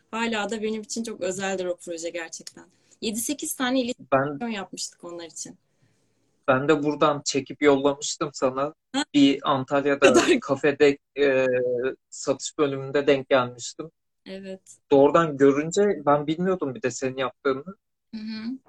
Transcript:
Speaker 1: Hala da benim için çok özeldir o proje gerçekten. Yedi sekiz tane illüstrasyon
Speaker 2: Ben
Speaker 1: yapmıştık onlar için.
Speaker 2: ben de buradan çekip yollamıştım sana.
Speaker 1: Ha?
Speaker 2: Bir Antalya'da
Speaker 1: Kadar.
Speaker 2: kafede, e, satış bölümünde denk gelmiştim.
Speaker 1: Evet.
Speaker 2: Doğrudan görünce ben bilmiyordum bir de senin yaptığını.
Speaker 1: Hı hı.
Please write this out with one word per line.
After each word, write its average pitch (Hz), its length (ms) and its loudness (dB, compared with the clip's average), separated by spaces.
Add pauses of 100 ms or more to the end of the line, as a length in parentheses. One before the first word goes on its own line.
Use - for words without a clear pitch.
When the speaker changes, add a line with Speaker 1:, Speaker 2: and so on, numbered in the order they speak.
(120)
Speaker 1:
Hala 220 380 -4
da 220 120 -6
benim 220 200 -4
için 226 220 -10
çok 226 180 -12
özeldir 190 440 -4
o 175 120 -4
proje 170 320 -10
gerçekten. 170 560 -14 (360)
Yedi 220 180 -4
sekiz - 360 -6
tane 262 260 0
illüstrasyon - 580 -4
Speaker 2:
Ben 240 80 -8
Speaker 1:
yapmıştık 196 560 -10
onlar 170 220 -14
için. 165 320 -16 (880)
Speaker 2:
ben 135 200 2
de 147 160 4
buradan 147 420 0
çekip 135 360 -4
yollamıştım 143 720 2
sana. 131 400 -2 (200)
Speaker 1:
Ha? 277 100 0 (100)
Speaker 2:
Bir 143 260 6 (120)
Antalya'da 139 480 0 (140)
Speaker 1:
Kadar. 330 280 4
Speaker 2:
kafede, 143 560 2 (220)
e, 135 260 4 (640)
satış - 480 -6
bölümünde 139 500 0
denk 135 220 2
gelmiştim. 123 600 -2 (340)
Speaker 1:
Evet. 190 360 -14 (300)
Speaker 2:
Doğrudan 147 460 6
görünce 147 440 2 (240)
ben 147 220 2
bilmiyordum 160 480 -2
bir 113 60 -12
de 127 100 -2
senin 131 260 -6
yaptığını. 135 460 -4 (500)
Speaker 1:
Hı 226 40 -12
hı. 220 400 -10 (100)